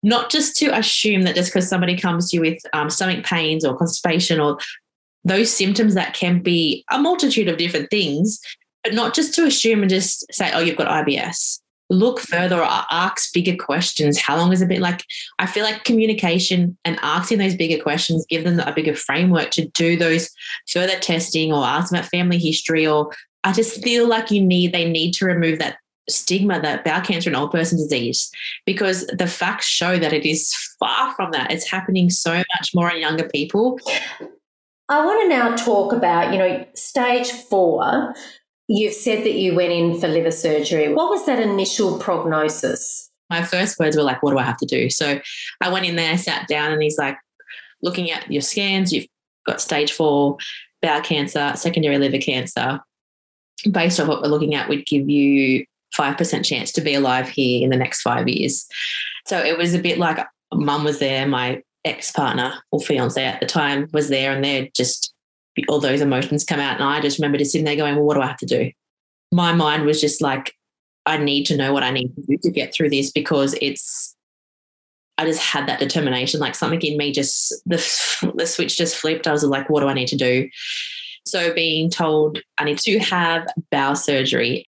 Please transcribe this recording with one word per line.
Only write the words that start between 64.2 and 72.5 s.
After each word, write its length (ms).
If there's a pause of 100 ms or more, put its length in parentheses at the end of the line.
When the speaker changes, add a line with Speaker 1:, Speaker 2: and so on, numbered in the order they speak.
Speaker 1:
and 120
they're 320
just, 360 (560)
all 120
those 200
emotions 440
come 160
out. 160
And 80
I 160
just 180
remember 200
just 140
sitting 120
there 120
going, 200
"Well, 80
what 100
do 80
I 40
have 120
to 80
do?" 240 (640)
My 200
mind 320
was 160
just 220
like, 320 (520)
"I 120
need 280
to 100
know 160
what 100
I 80
need 240
to 80
do 200
to 80